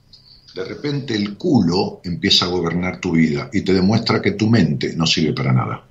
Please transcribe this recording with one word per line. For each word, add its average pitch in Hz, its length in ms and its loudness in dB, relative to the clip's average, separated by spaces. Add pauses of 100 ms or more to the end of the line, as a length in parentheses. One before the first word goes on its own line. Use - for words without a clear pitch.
(560)
de 95 100 -8
repente 123 500 -6
el 104 220 -4
culo 98 680 0
empieza 90 420 0
a 90 40 -2
gobernar 87 500 -2
tu 90 120 -4
vida 73 420 2
y 95 80 0
te 92 120 0
demuestra 110 480 2
que 101 100 0
tu 110 160 0
mente 78 480 2
no 80 100 -2
sirve 76 280 0
para 67 200 0
nada. 62 380 -2